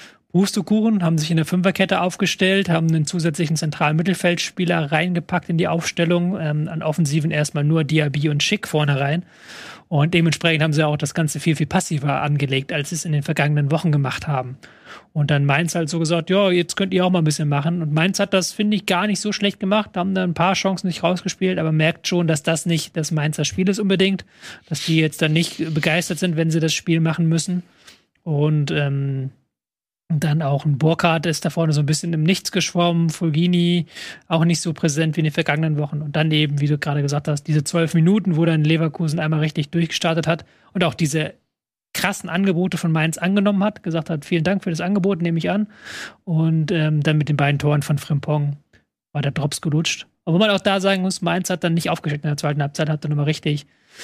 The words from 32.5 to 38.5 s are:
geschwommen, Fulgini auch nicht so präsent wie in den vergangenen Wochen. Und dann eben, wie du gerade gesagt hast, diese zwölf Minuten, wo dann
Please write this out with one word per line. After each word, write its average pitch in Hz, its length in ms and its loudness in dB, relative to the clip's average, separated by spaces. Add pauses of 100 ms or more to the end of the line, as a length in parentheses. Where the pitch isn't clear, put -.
geschwommen, 170 580 2
Fulgini 175 800 2 (400)
auch 165 180 2
nicht 170 160 2
so 170 100 -2
präsent 156 440 0
wie 170 60 0
in - 20 2
den 156 100 0
vergangenen 156 460 0
Wochen. 147 240 -4
Und 147 120 -6
dann 156 140 2
eben, 151 320 2
wie 147 60 2
du 147 100 2
gerade 143 240 -2
gesagt 143 260 -2
hast, 147 180 -2
diese 151 180 2
zwölf 165 320 0
Minuten, 175 420 4
wo 165 80 2
dann 160 180 4